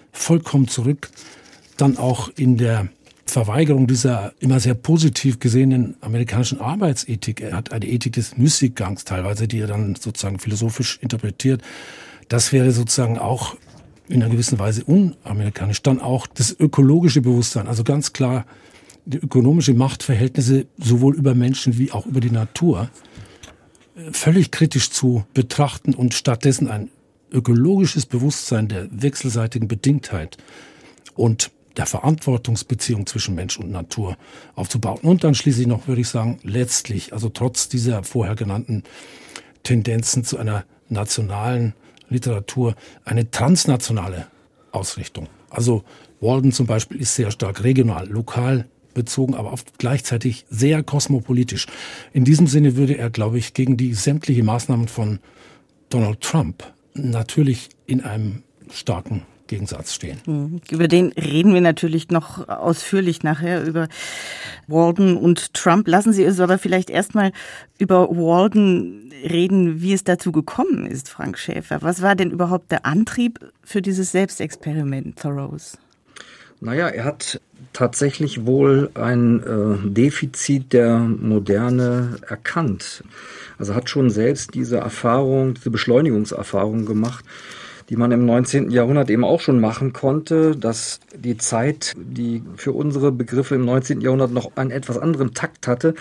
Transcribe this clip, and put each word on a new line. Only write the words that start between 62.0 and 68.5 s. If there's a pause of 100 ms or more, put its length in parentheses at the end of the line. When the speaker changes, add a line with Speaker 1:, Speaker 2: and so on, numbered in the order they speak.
Speaker 2:
noch
ausführlich
nachher,
über (760)
Walden
und
Trump.
Lassen
Sie
uns
aber
vielleicht
erstmal (460)
über
Walden (160)